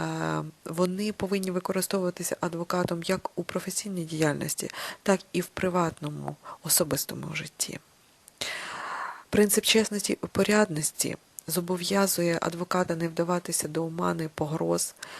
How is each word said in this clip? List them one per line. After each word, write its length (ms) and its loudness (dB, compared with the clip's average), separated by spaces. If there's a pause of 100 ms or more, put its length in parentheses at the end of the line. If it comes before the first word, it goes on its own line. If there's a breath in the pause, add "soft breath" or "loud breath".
(640)
вони 480 0
повинні 380 -2
використовуватися 920 -2
адвокатом 600 0
як 360 -2
у 60 -4
професійній 600 -4
діяльності, 680 0 (320 loud breath)
так 180 4 (120)
і 80 2
в 60 -4
приватному, 880 -2 (260 loud breath)
особистому 720 0
житті. 440 -6 (1500 loud breath)
Принцип 340 6
чесності 580 4
і 40 -4
порядності 880 2 (340)
зобов'язує 920 2
адвоката 540 0
не 120 -2
вдаватися 600 0
до 160 -2
омани, 500 -2
погроз, 600 0 (260 loud breath)